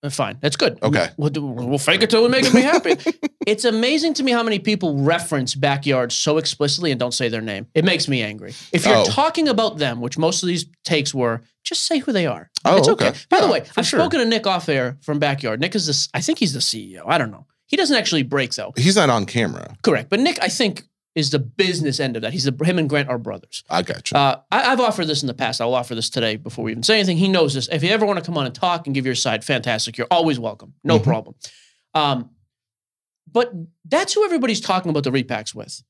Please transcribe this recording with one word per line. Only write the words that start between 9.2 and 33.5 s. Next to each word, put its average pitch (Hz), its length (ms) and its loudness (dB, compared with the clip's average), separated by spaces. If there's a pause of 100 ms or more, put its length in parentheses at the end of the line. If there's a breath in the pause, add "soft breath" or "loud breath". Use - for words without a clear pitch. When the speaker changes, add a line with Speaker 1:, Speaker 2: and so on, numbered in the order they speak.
Speaker 1:
about 220 280 0
them, 127 240 -2
which 120 160 -6
most 160 260 0
of 180 40 -2
these 170 180 -2 (180)
takes 147 320 0
were, 117 280 -2 (200 soft breath)
just - 220 -4
say 330 140 0
who 269 120 -4
they 196 140 0
are. 156 260 -6 (140)
Speaker 2:
Oh, 180 140 4
Speaker 1:
It's - 100 4
okay. 415 200 2
Speaker 2:
okay. - 100 -4 (100)
Speaker 1:
By 370 120 4
the 403 80 4
Speaker 2:
Yeah, 254 40 2
Speaker 1:
way, 156 80 0
Speaker 2:
for - 200 -6
Speaker 1:
I've 247 60 0
Speaker 2:
sure. - 140 0
Speaker 1:
spoken 339 200 0
to 240 40 2
Nick 226 220 0
off 180 240 -2
air 131 320 -2
from 147 160 -4
Backyard. 139 420 -2
Nick 175 140 -2
is 196 100 0
the, 156 60 -2
s-, 135 240 -2
I 135 80 -2
think 320 160 -2
he's 160 160 0
the - 80 -4
C 95 320 -6
E 90 60 -16
O. 78 60 -12
I - 120 2
don't 117 120 -2
know. - 140 -18 (220)
He - 100 -2
doesn't 311 180 2
actually 180 280 0
break, 131 320 -2
though. 98 240 -10
Speaker 2:
He's 180 180 4
not 160 140 6
on 110 160 2
camera. 78 560 -4
Speaker 1:
Correct. - 260 2
But 202 120 0
Nick, 320 220 0
I - 60 -2
think, - 360 -2 (300)
is 151 140 -2
the 143 100 0
business 156 640 -2
end 127 160 -2
of 113 60 -6
that. 117 100 -6
He's 151 120 -4
the, 139 200 -2
him 180 140 0
and 156 100 0
Grant 143 220 -2
are 123 80 -4
brothers. 107 500 -12
Speaker 2:
I - 140 0
gotcha. - 340 -4
Speaker 1:
Uh, 139 240 4 (100)
I, 247 220 2
I've 254 80 2
offered 214 260 0
this 147 160 -2
in 143 40 -4
the 120 80 -4
past. 117 260 -4
I'll 120 140 0
offer 123 200 -2
this 113 140 -4
today 113 280 -2
before - 280 -10
we 110 60 -4
even 117 120 -8
say 214 160 4
anything. 185 200 2
He 190 100 4
knows 170 240 2
this. 135 180 -4
If 156 140 -2
you 180 60 2
ever 214 160 2
wanna 190 160 -2
come 165 160 -4
on 156 80 -2
and - 80 -8
talk 175 320 -2
and 139 80 -4
give 135 100 -2
your 131 100 -2
side, 113 300 -2
fantastic. 117 540 -2
You're - 120 -4
always 165 300 2
welcome. 110 320 -10 (100)
No 156 160 4
Speaker 2:
Mm-hmm. 104 120 0
Speaker 1:
problem. 110 240 -2 (580 loud breath)
Um, 139 380 0 (1040)
but 240 200 0 (320)